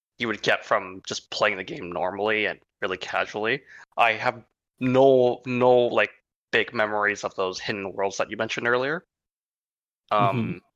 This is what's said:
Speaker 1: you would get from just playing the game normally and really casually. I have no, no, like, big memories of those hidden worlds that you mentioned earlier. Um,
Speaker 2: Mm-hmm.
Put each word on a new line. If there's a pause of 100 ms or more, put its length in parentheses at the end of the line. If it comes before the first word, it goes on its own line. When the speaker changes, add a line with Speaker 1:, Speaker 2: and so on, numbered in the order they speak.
(180)
Speaker 1:
you
would
get
from
just
playing
the
game
normally
and (220)
really
casually. (360)
I
have (360)
no,
no,
like, (400)
big
memories
of
those
hidden
worlds
that
you
mentioned
earlier. (1080)
Um,
Speaker 2:
Mm-hmm. (180)